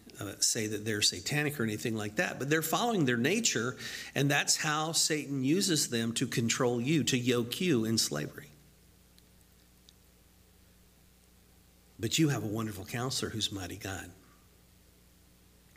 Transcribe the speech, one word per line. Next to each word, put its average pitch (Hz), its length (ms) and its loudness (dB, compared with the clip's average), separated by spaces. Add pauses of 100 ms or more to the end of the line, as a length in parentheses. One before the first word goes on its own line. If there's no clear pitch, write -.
(200)
uh, 101 200 -8
say 110 280 0
that 107 160 -4
they're 107 180 0
satanic 147 580 0
or 117 40 0
anything 110 320 -2
like 104 200 -6
that, - 240 -2
but 156 100 -4
they're 160 140 4
following 185 420 2
their 123 120 4
nature, 127 600 0 (380)
and 139 160 4
that's 156 260 2
how 156 360 0
Satan 139 500 0
uses 165 460 2
them 117 240 0
to 123 120 -2
control 120 560 2
you, 151 220 2
to - 140 2
yoke 120 440 0
you 135 240 4
in 113 120 2
slavery. - 500 -2 (3500)
But 113 180 0
you 160 120 6
have 117 140 0
a 110 40 -4
wonderful 104 380 -4
counselor 120 440 -4
who's 104 220 -4
mighty 90 260 -8
God. 90 320 -10 (1700)